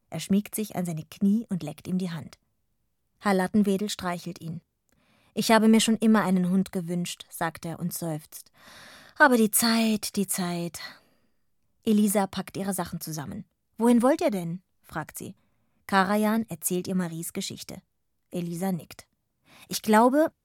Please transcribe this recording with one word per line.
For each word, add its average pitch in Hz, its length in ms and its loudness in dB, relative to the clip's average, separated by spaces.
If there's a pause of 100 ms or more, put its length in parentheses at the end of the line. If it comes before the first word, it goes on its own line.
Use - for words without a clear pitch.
(120)
Er 165 80 -8
schmiegt 196 360 -2
sich 214 200 -8
an 180 100 -2
seine 160 180 -6
Knie 208 460 0
und 175 140 -4
leckt 147 240 -12
ihm 185 100 -2
die 185 140 -4
Hand. 151 260 -12 (800)
Herr 208 140 0
Lattenwedel 196 560 2
streichelt 175 500 -8
ihn. 165 220 -10 (720)
„Ich - 180 0
habe 220 160 6
mir 220 140 8
schon 220 160 2
immer 220 260 4
einen 180 260 2
Hund 190 220 0
gewünscht“, 175 580 -6
sagt - 360 -8
er 165 140 -8
und 175 140 -4
seufzt. - 580 -8 (680)
„Aber 269 200 6
die 220 140 4
Zeit, 226 640 0
die 196 120 0
Zeit.“ 175 520 -4 (1040)
Elisa 208 440 2
packt - 300 -10
ihre 190 160 -4
Sachen 175 280 -8
zusammen. 156 440 -10 (320)
„Wohin 240 240 6
wollt 269 200 4
ihr 320 100 2
denn?“, 175 300 -6 (220)
fragt - 340 -10
sie. - 180 -12 (520)
Karajan 214 640 2
erzählt 180 380 -4
ihr 190 80 -4
Maries 170 380 -4
Geschichte. - 480 -10 (500)
Elisa 175 400 -4
nickt. - 360 -10 (600)
„Ich - 140 -8
glaube, 247 500 4 (140)